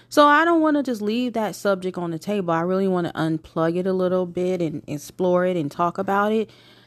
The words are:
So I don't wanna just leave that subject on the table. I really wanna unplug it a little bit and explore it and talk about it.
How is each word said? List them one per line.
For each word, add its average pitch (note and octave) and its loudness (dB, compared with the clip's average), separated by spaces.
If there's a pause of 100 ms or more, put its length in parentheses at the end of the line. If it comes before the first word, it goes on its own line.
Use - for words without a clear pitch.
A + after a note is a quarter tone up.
So D4 6
I D4 6
don't E4+ 4
wanna D4 2
just A3+ -4
leave A#3 -2
that G#3+ -4
subject F#3 -2
on F3 -4
the D#3+ -6
table. F#3+ -2
I E3 0
really F#3+ 0
wanna F3 0
unplug D#3+ -2
it F3+ -2
a F#3 0
little F#3 0
bit F3+ -2
and D#3 -4
explore F3+ 0
it F#3 0
and C#3+ -2
talk F3 -2
about G3 0
it. A3 0 (380)